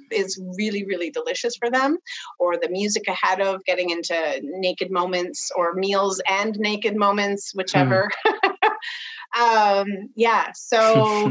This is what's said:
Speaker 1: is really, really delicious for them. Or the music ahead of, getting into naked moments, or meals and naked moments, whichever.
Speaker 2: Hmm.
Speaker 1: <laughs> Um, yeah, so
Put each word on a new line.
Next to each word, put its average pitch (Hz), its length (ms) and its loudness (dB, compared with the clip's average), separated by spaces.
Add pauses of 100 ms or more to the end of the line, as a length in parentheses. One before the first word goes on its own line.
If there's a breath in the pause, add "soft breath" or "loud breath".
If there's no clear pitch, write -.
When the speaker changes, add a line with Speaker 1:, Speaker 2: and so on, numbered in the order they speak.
(100)
Speaker 1:
is 190 300 -4 (160)
really, 208 280 -2
really 175 260 -4
delicious 165 460 -4
for 240 140 -2
them. 269 280 2 (420 loud breath)
Or 175 160 2
the 170 120 -2
music 208 380 -2
ahead 190 340 0
of, 190 240 0
getting 180 260 -2
into 165 520 -2
naked 180 480 -4
moments, 180 640 -2
or 175 200 0
meals 196 540 0
and 202 300 0
naked 214 380 -2
moments, 202 580 0
whichever. 190 560 2 (140)
Speaker 2:
Hmm. 392 260 2 (120)
Speaker 1:
<laughs> 427 60 6 (720 loud breath)
Um, 214 480 4 (300)
yeah, 220 380 2
so 220 760 4